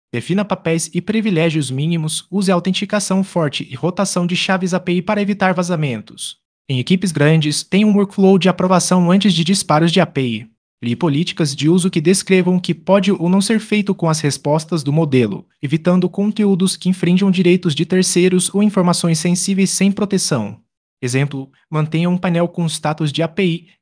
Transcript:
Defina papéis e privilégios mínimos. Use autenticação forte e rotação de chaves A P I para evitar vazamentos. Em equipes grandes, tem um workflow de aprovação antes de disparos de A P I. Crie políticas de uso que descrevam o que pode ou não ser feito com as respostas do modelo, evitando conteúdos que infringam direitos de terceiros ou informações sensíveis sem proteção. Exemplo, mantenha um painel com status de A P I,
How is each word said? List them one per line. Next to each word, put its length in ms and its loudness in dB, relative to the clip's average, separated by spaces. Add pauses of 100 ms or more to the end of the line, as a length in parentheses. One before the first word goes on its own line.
Defina 360 -4
papéis 480 -4
e 80 -2
privilégios 680 0
mínimos. 600 -4
Use 180 0
autenticação 720 -2
forte 480 -4
e 60 -10
rotação 500 -2
de 120 -2
chaves 360 -2
A 60 -2
P 140 -4
I 80 0
para 200 -2
evitar 320 0
vazamentos. 840 -4 (320)
Em 100 0
equipes 340 0
grandes, 500 2
tem 220 0
um 100 4
workflow 420 4
de 100 2
aprovação 600 2
antes 240 4
de 100 0
disparos 480 2
de 80 2
A 60 4
P 160 -4
I. 260 -4 (320)
Crie 160 -4
políticas 600 -2
de 120 -2
uso 220 4
que 100 -2
descrevam 580 2
o 40 0
que 100 -4
pode 400 0
ou 180 0
não 120 4
ser 180 0
feito 360 -2
com 120 -2
as 120 0
respostas 640 -2
do 100 -2
modelo, 540 0 (120)
evitando 480 0
conteúdos 720 0
que 100 -4
infringam 440 2
direitos 420 2
de 100 -2
terceiros 720 0
ou 80 2
informações 560 0
sensíveis 540 0
sem 200 0
proteção. 680 -4 (420)
Exemplo, 500 -4 (160)
mantenha 400 -2
um 100 0
painel 300 0
com 200 -6
status 440 -4
de 120 -2
A 40 -2
P 160 -4
I, 240 -2 (140)